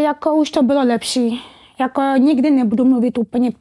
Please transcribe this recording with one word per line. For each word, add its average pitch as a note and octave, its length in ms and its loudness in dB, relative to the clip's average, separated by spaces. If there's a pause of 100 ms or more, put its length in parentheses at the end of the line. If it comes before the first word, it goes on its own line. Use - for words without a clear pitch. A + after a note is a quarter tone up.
jako, D4+ 340 -2
už D4+ 160 0
to D4+ 120 0
bylo C4+ 220 0
lepší. A#3+ 560 -2 (380)
Jako, C4 220 -2 (160)
nikdy C#4 340 2
nebudu B3+ 340 2
mluvit B3 320 0
úplně A#3+ 440 -2